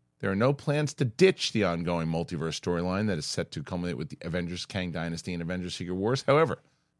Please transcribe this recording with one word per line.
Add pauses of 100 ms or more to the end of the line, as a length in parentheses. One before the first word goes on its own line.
(200)
there
are
no
plans
to
ditch
the
ongoing
multiverse
storyline
that
is
set
to
culminate
with
the
Avengers
Kang
Dynasty
and
Avengers
Secret
Wars.
However, (400)